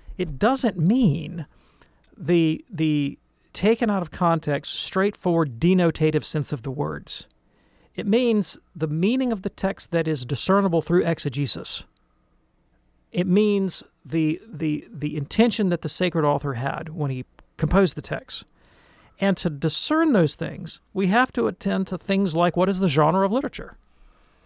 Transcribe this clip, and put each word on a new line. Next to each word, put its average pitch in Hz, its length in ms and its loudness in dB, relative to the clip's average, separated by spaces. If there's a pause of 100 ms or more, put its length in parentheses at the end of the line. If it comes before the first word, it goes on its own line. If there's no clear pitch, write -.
(180)
it 156 220 -6
doesn't 240 380 2
mean 170 720 2 (680)
the, 160 540 0
the 151 480 -2 (340)
taken 220 380 2
out 196 120 0
of 170 100 -8
context, 160 640 0
straightforward 170 880 0
denotative 165 640 2
sense - 280 -4
of 127 80 -8
the 135 100 -8
words. 147 560 -8 (680)
It 196 120 -6
means 226 500 0 (180)
the 156 120 -4
meaning 226 440 0
of 202 100 -4
the 190 80 -6
text - 420 -4
that 165 160 0
is 139 180 -2
discernible 180 560 2
through 175 240 2
exegesis. 143 800 -2 (1300)
It 185 160 0
means 196 560 2 (200)
the, 156 440 -2
the, 156 440 -4
the 151 240 -6
intention 208 540 2
that 175 140 -2
the 151 60 -6
sacred 170 360 0
author 143 300 0
had 139 340 -6
when 151 220 -4
he 127 140 -8 (320)
composed 175 380 2
the - 60 -8
text. - 420 -10 (760)
And 196 180 2
to 170 140 -2
discern 294 640 0
those 170 200 4
things, - 480 -10 (120)
we 196 140 0
have 233 260 2
to 233 120 0
attend 190 420 -2
to 185 120 -6
things 196 360 0
like, 170 220 2
what 180 120 4
is 190 100 -2
the 190 80 2
genre 156 360 4
of 190 80 2
literature? - 460 -6 (680)